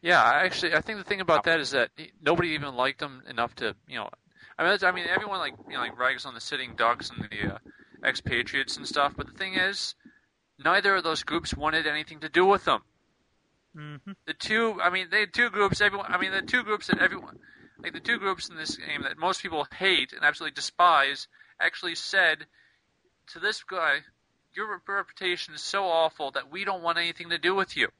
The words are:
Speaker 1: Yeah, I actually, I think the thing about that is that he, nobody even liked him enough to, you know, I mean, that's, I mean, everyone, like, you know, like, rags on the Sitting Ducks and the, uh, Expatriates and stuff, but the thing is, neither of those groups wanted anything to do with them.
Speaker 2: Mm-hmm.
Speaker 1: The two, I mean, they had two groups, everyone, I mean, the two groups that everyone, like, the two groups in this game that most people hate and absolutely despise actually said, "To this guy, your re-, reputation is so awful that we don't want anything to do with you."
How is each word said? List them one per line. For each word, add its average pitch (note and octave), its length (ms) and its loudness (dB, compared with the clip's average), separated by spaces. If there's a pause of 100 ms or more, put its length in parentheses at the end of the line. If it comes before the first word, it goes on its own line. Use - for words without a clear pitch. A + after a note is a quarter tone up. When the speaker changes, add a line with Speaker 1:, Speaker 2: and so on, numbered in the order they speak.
Speaker 1:
Yeah, E3+ 220 6
I C3+ 220 6
actually, F3 300 0
I D#3 60 4
think G#3+ 180 -8
the F#3 60 -10
thing G3+ 160 -4
about E3+ 240 4
that E3 160 4
is C3 120 -4
that B2+ 240 2
he, - 160 -18 (100)
nobody E3 280 2
even C#3+ 240 -4
liked B2+ 280 0
him C3+ 260 -12
enough A#2 280 -4
to, G#2+ 180 -4 (120)
you C3 100 -12
know, A2 120 -8 (500)
I D#3 40 0
mean, F3 100 4
that's, G3 100 0
I F#3 100 6
mean, F3+ 160 -4
everyone, F#3+ 300 -2
like, C#3+ 160 -4 (140)
you D3 60 -12
know, C3 60 -4
like, A#2+ 180 -6
rags B2+ 280 0
on B2+ 80 -12
the A#2 60 -14
Sitting B2 360 -8
Ducks A#2 340 0
and A#2 200 -10
the, G2+ 240 -4
uh, G2+ 40 -14 (460)
Expatriates B2+ 720 -2
and C#3+ 100 -12
stuff, C#3 300 0
but C#3+ 100 -8
the C#3 60 -20
thing F#3+ 220 -8
is, F#3+ 400 -2 (720)
neither G3 300 4
of F#3 100 2
those D#3+ 200 -2
groups - 300 -2
wanted D#3 320 0
anything D3+ 340 -4
to D#3 80 -10
do F3 180 6
with G3 180 4
them. A#2+ 180 2 (920)
Speaker 2:
Mm-hmm. D3+ 360 -14 (140)
Speaker 1:
The D#3 80 -8
two, A3 460 0
I F3 100 2
mean, F#3 200 -4
they G#3 100 4
had G3+ 140 0
two A#3+ 160 2
groups, G3 300 2
everyone, G3+ 280 2
I F#3 100 0
mean, F#3+ 140 0
the F#3+ 100 -2
two B3+ 200 0
groups G#3 260 -4
that - 120 2
everyone, F3+ 380 -2 (440)
like, E3+ 100 -8
the E3 80 -10
two A3+ 180 -2
groups F#3+ 300 -4
in F3 80 -16
this D#3 200 -8
game D3+ 260 -8
that C#3 160 -6
most F3+ 240 -2
people D#3+ 240 -4 (100)
hate F3 360 2
and - 120 -6
absolutely D3 300 0
despise C#3+ 720 2 (340)
actually E3+ 360 -2
said, D#3 500 2 (880)
"To E3 80 -16
this G#3 240 -4
guy, D#3+ 340 0 (560)
your G#3+ 200 -6
re-, G3 200 -10
reputation F3+ 600 -4
is D3+ 60 -12
so G3+ 260 -2
awful D#3+ 460 2
that C3+ 200 -6
we F#3+ 120 -6
don't F#3 180 -4
want E3+ 160 0
anything E3+ 320 -4
to E3+ 80 0
do E3+ 160 2
with F#3+ 220 0
you." A#2+ 120 2 (120)